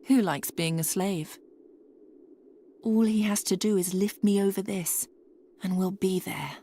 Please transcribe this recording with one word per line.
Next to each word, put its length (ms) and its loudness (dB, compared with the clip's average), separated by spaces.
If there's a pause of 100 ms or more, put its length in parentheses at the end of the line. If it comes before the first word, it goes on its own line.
Who 140 4
likes 300 0
being 300 -2
a 40 -2
slave? 540 -2 (1400)
All 200 2
he 200 4
has 220 0
to 120 0
do 200 0
is 180 0
lift 300 -2
me 180 4
over 180 2
this, 460 -4 (560)
and 140 -2
we'll 160 0
be 260 0
there. 440 -8